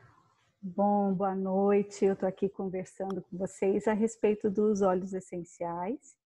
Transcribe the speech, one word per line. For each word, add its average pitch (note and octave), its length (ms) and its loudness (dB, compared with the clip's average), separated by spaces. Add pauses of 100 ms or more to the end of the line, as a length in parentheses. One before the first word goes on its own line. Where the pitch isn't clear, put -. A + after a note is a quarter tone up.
(600)
Bom, G3+ 540 0
boa F#3+ 220 -2
noite. G3+ 680 0
Eu F#3+ 120 2
tô G3 100 -2
aqui F#3+ 220 -2
conversando F#3+ 760 -8
com - 160 -12
vocês G3 480 0
a A3 60 4
respeito G#3+ 580 0
dos G#3 320 2
óleos F#3 320 2
essenciais. F3 1120 -8